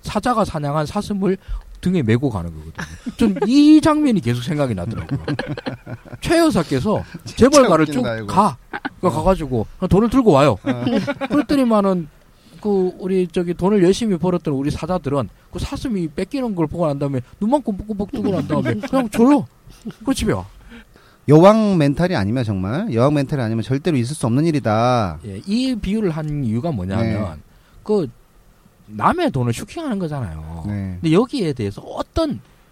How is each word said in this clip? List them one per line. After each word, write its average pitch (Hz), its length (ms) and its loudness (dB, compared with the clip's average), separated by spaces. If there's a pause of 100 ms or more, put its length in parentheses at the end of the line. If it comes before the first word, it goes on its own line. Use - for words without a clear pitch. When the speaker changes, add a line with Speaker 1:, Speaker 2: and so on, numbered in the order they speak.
Speaker 1:
사자가 220 420 -2
사냥한 147 420 -4
사슴을 196 520 -2 (420)
등에 180 220 0
메고 120 260 2
가는 87 240 -6
거거든요. 78 220 -16 (420)
전 208 320 0
이 294 320 8
장면이 294 400 2
계속 120 220 -2
생각이 143 320 -2
나더라고요. 110 460 -6 (520)
<laughs> - 480 -16
최 - 200 2
여사께서 175 600 0 (220)
Speaker 2:
진짜 - 240 4
Speaker 1:
재벌가를 226 400 6
Speaker 2:
웃긴다, 123 300 -2
Speaker 1:
쭉 110 60 -8
Speaker 2:
이거. 104 100 -8
Speaker 1:
가. 180 220 2 (140)
그러니까 - 380 -6
Speaker 2:
어. - 20 4
Speaker 1:
가가지고 135 560 0 (220)
돈을 202 220 4
들고 240 220 4
와요. 135 320 6
Speaker 2:
어. 247 200 -4 (200)
Speaker 1:
<laughs> 269 260 -6
그랬더니만은 220 800 2 (520)
그 190 380 0
우리 185 300 -2
저기 175 260 -4
돈을 196 280 2
열심히 196 340 2
벌었던 165 380 -2
우리 139 160 -2
사자들은 143 580 -4 (240)
그 - 60 -10
사슴이 196 500 -4
뺏기는 220 460 -6
걸 165 120 0
보고 170 200 -4
난 143 120 -2
다음에 139 220 -4 (200)
눈만 269 220 0
끔뻑끔뻑 208 480 -8
뜨고 208 200 -4
난 180 180 -2
다음에 127 260 -2
그냥 254 360 -2
줘요. 247 360 4 (580)
그 262 100 -2
집에 208 180 -2
와. 92 140 -4 (840)
Speaker 2:
여왕 196 500 6
멘탈이 147 380 2
아니면, 113 280 0
정말 110 480 -4
여왕 127 220 2
멘탈이 139 280 -2
아니면 110 200 -2
절대로 139 340 -2
있을 123 180 -2
수 139 120 -4
없는 131 180 2
일이다. 113 840 0
Speaker 1:
예, 98 200 -12
이 247 300 -2
비유를 202 340 -2
한 151 340 -6
이유가 120 260 -2
뭐냐면 107 360 -2 (300)
Speaker 2:
네. - 0 - (460)
Speaker 1:
그 196 260 -2 (760)
남의 202 440 0
돈을 120 240 -2
슈킹하는 262 440 -8
거잖아요. 85 680 -8
Speaker 2:
네. 98 340 -6
Speaker 1:
근데 156 120 0
여기에 202 420 0
대해서 196 280 -6
어떤, - 580 -4 (320)